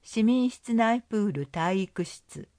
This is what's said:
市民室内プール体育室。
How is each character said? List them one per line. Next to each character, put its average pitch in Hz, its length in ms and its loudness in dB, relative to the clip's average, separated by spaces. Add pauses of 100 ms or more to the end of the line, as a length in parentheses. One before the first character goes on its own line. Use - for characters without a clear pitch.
市 - 200 -2
民 247 260 4
室 - 240 -10
内 233 280 2
プ 208 280 -2
ー - 20 -2
ル 139 160 -6
体 185 360 0
育 180 220 -6
室。 - 420 -18 (120)